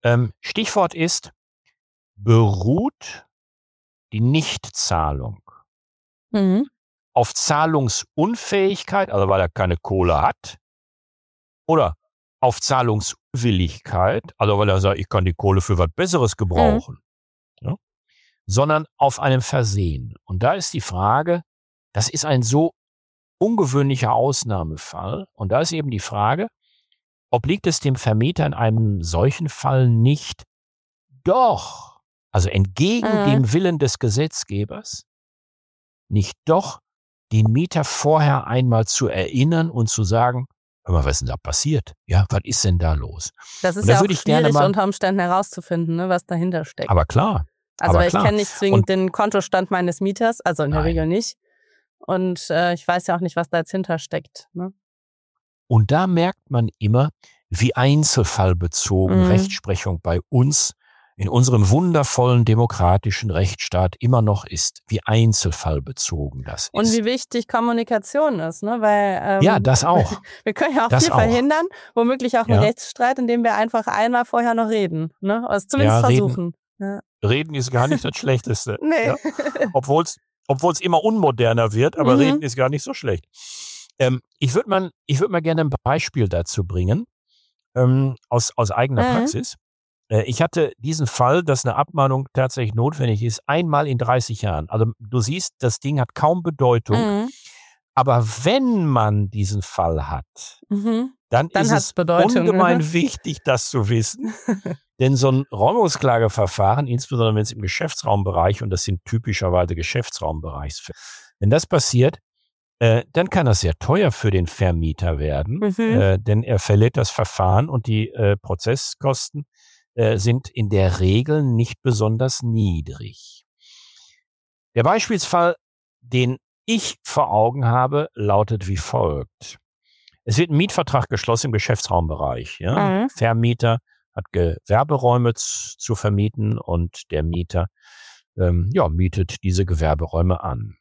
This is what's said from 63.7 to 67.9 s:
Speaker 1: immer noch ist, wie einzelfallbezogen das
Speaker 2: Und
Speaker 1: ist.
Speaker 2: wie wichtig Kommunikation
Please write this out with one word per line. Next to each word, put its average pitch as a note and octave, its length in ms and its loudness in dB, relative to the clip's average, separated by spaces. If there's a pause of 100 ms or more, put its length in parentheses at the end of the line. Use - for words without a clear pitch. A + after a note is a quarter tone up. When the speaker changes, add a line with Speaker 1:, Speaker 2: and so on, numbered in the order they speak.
Speaker 1:
immer A#2+ 220 2
noch G#2 240 0
ist, - 420 -8
wie G#2+ 160 -4
einzelfallbezogen D#2 1400 -2
das - 280 -10
Speaker 2:
Und G#3+ 140 0
Speaker 1:
ist. A3 60 2
Speaker 2:
wie A3+ 120 0
wichtig A#3+ 420 -4
Kommunikation A#3 920 -2